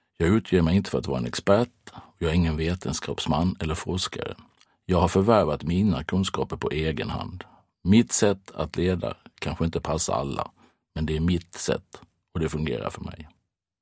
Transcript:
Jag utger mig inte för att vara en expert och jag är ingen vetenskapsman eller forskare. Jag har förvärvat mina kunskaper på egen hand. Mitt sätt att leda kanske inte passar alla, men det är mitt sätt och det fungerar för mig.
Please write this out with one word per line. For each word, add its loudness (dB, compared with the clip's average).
Jag 2
utger 4
mig 4
inte 0
för -2
att -4
vara -4
en -4
expert 0
och -20
jag 0
är 0
ingen 2
vetenskapsman -2
eller -4
forskare. -6
Jag 2
har 4
förvärvat 4
mina 0
kunskaper -2
på -4
egen -4
hand. -10
Mitt 6
sätt 2
att -4
leda 0
kanske -4
inte 0
passar -2
alla, -4
men -2
det -2
är -2
mitt 0
sätt -6
och -4
det 0
fungerar -4
för -14
mig. -12